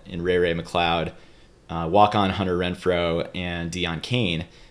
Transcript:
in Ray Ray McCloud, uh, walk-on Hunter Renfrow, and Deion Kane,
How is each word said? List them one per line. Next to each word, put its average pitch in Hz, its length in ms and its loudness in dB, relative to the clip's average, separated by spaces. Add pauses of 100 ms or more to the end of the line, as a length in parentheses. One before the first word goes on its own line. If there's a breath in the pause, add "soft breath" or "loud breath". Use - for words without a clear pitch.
in 85 160 -8
Ray 90 160 2
Ray 87 160 4
McCloud, 85 580 0 (560 soft breath)
uh, 82 220 -4
walk-on 104 400 4
Hunter 92 260 -2
Renfrow, 87 800 0
and 87 380 -6
Deion 85 280 -4
Kane, 87 460 -2 (240 soft breath)